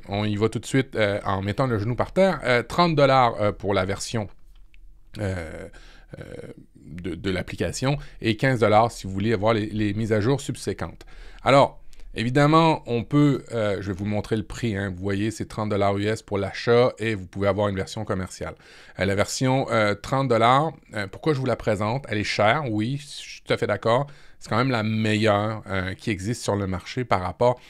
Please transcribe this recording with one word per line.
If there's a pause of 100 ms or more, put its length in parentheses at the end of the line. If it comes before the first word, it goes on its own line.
On
y
va
tout
de
suite,
euh,
en
mettant
le
genou
par
terre.
Euh,
trente
dollars,
euh,
pour
la
version, (920)
euh, (520)
euh, (520)
de,
de
l'application (240)
et
quinze
dollars
si
vous
voulez
avoir
les,
les
mises
à
jour
subséquentes. (380)
Alors, (340)
évidemment,
on
peut,
euh,
je
vais
vous
montrer
le
prix,
hein.
Vous
voyez,
c'est
trente
dollars
U
S
pour
l'achat
et
vous
pouvez
avoir
une
version
commerciale. (440)
Euh,
la
version,
euh,
trente
dollars, (240)
euh,
pourquoi
je
vous
la
présente ?
Elle
est
chère,
oui,
je
suis
tout
à
fait
d'accord. (320)
C'est
quand
même
la
meilleure,
euh,
qui
existe
sur
le
marché
par
rapport (100)